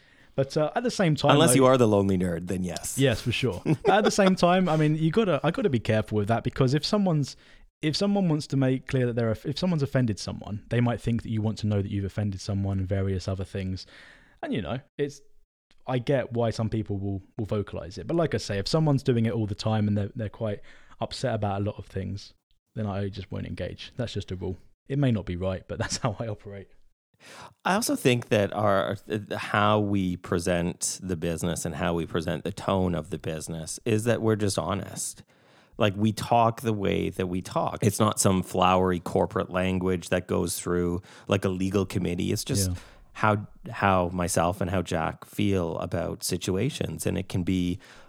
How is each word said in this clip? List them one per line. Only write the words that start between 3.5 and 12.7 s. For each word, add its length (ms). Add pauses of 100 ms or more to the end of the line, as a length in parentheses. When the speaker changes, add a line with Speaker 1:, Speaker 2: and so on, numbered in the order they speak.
Speaker 1:
<laughs> 220
But 40 (100)
at 40
the 80
same 240
time, 340
I 80
mean, 180
you 160
gotta, 320
I 80
gotta 180
be 100
careful 380
with 120
that, 140
because 300
if 120
someone's, 500 (460)
if 140
someone 340
wants 180
to 100
make 300
clear 200
that 80
they're, 160 (140)
if 140
someone's 240
offended 360
someone, 500
they 120
might 200
think 220
that 60
you 140
want 160
to 80
know 140
that 100
you've 140
offended 360
someone 380